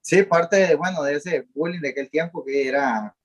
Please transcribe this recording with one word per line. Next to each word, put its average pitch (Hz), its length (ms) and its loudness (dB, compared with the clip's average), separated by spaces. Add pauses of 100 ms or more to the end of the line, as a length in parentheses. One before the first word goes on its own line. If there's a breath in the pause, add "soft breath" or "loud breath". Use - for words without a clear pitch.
Sí, 185 220 4
parte 170 340 2
de, 180 200 4
bueno, 175 260 -4
de 143 140 -2
ese 147 360 -4
bullying 170 280 -4
de 147 80 -6
aquel 135 200 -8
tiempo 160 360 -4
que 135 240 -2
era 123 440 -2 (120)